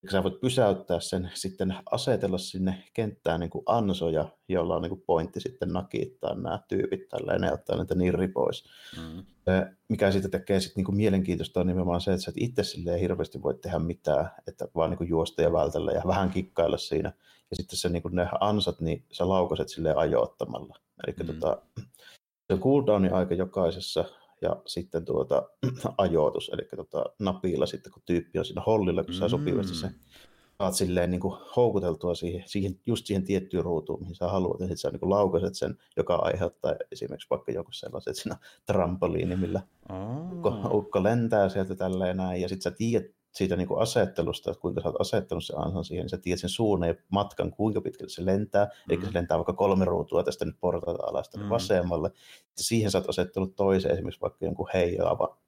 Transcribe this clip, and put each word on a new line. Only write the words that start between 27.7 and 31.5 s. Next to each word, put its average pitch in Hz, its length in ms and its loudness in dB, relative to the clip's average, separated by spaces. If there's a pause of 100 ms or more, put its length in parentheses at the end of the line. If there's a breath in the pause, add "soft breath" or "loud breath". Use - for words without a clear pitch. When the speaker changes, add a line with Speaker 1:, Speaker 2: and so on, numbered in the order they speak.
Speaker 1:
kun - 140 -20
tyyppi 87 340 -2
on 85 60 -2
siinä - 200 -8
hollilla, 92 380 2
kun 87 100 -6
sä 92 120 -2
Speaker 2:
Mm. 104 40 2
Speaker 1:
sopivasti 90 460 0
sen 87 200 -6 (680 soft breath)
saat 92 120 0
silleen, 90 380 2
niinku, 92 260 -2 (180)